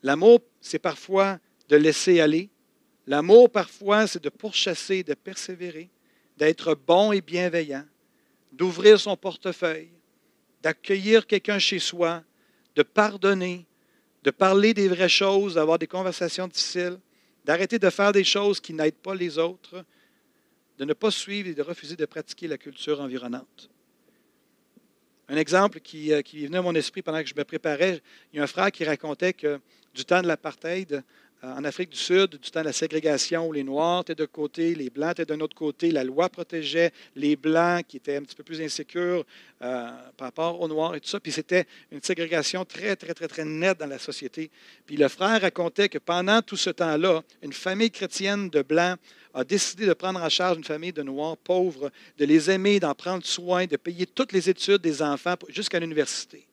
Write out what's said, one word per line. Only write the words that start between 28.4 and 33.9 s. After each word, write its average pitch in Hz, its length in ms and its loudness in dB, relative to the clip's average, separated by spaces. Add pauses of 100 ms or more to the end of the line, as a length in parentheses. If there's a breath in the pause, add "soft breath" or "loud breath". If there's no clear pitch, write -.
un 139 40 -2
frère 190 240 0
qui - 120 -8
racontait 156 500 -4
que 147 260 -4 (340 soft breath)
du 131 100 -12
temps 180 180 2
de 180 60 -2
l'apartheid, 160 720 -6 (420 soft breath)
euh, 131 100 -14
en 139 100 -10
Afrique 160 280 -6
du - 60 -14
Sud, 185 340 2
du - 200 -18
temps 165 80 -6
de 160 60 -4
la 143 80 -4
ségrégation, 160 720 0
où 160 60 -6
les 143 100 -4
Noirs 160 380 0